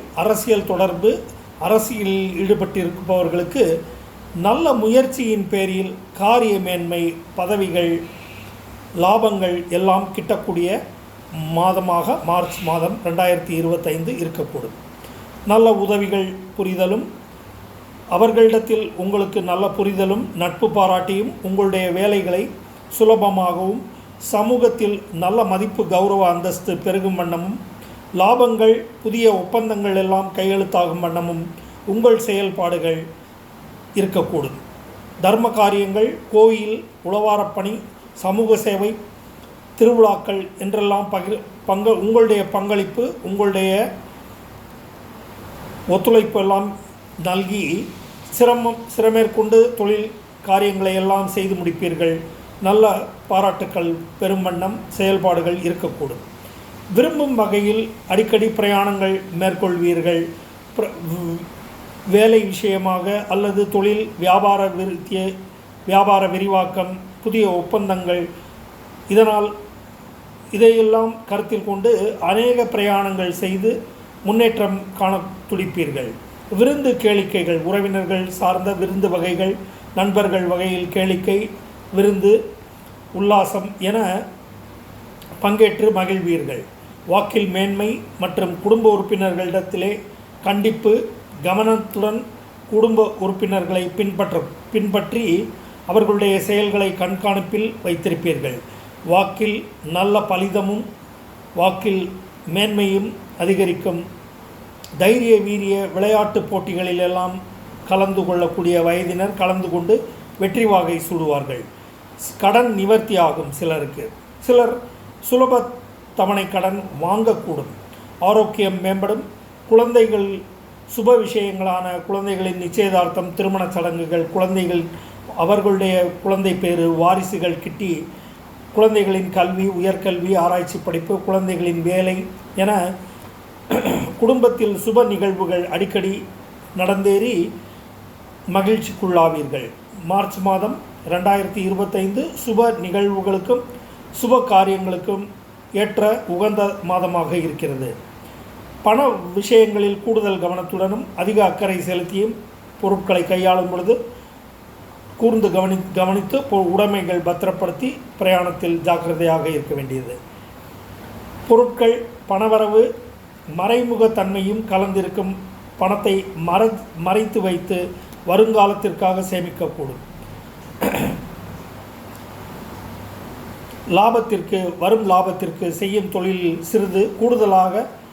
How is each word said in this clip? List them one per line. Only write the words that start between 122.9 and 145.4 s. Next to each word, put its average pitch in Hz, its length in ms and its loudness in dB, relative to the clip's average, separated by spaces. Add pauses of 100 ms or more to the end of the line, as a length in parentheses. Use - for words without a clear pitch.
திருமணச் 190 360 -2
சடங்குகள், 165 600 -2
குழந்தைகள், 185 520 0 (540)
அவர்களுடைய 190 720 2 (160)
குழந்தை 190 300 0
பேறு, 170 380 0
வாரிசுகள் 175 680 0
கிட்டி, 185 320 -6 (800)
குழந்தைகளின் 196 560 2
கல்வி, 185 380 0
உயர்கல்வி, 185 680 0
ஆராய்ச்சி 175 500 0
படிப்பு, 165 360 -2
குழந்தைகளின் 180 600 -2
வேலை 185 440 0 (300)
என 190 360 0 (1300)
குடும்பத்தில் 233 580 2
சுப 226 280 2
நிகழ்வுகள் 185 640 -2
அடிக்கடி 190 560 -2 (540)
நடந்தேறி 196 720 2 (1040)
மகிழ்ச்சிக்குள்ளாவீர்கள். 175 1160 0 (360)
மார்ச் 190 320 -2
மாதம் 190 400 -2 (320)
ரெண்டாயிரத்தி 196 480 0
இருபத்தைந்து 196 680 -2 (180)
சுப 233 260 2 (100)
நிகழ்வுகளுக்கும் 196 800 0 (500)
சுப 240 320 2
காரியங்களுக்கும் 190 840 0 (460)